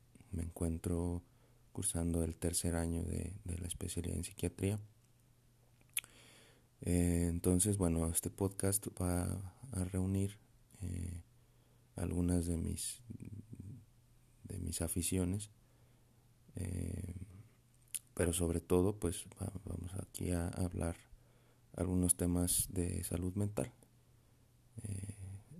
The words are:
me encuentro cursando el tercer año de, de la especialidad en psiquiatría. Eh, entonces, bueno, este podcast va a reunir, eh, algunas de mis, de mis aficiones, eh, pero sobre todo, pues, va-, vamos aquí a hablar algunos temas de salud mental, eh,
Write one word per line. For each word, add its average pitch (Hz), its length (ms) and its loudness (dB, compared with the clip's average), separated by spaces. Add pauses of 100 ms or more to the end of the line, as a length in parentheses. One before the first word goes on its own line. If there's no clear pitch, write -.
(300)
me 85 140 -2
encuentro 85 760 -2 (520)
cursando 85 520 0
el 82 120 -2
tercer 85 380 0
año 85 280 0
de, 85 320 -4 (100)
de 87 140 -6
la 87 80 -8
especialidad 87 500 -4
en 85 80 -2
psiquiatría. 98 560 -2 (2000)
Eh, 87 480 4
entonces, 90 480 4
bueno, 82 300 4
este 82 240 0
podcast 98 560 0 (120)
va 90 600 0 (140)
a 92 120 0
reunir, 95 540 0 (420)
eh, 87 400 -4 (760)
algunas 87 500 2
de 85 100 0
mis, 85 460 -4 (1400)
de 95 140 -6
mis 87 220 -4
aficiones, 90 680 0 (1040)
eh, 87 580 -4 (1000)
pero 87 220 2
sobre 85 260 2
todo, 92 380 4
pues, - 260 -2 (160)
va-, 98 100 -4 (140)
vamos 87 300 -8
aquí 92 360 -4
a 87 180 0
hablar 87 460 -2 (760)
algunos 90 460 4
temas 87 500 2
de 87 340 -2
salud 90 320 -2
mental, 104 380 0 (1120)
eh, 98 320 -6 (460)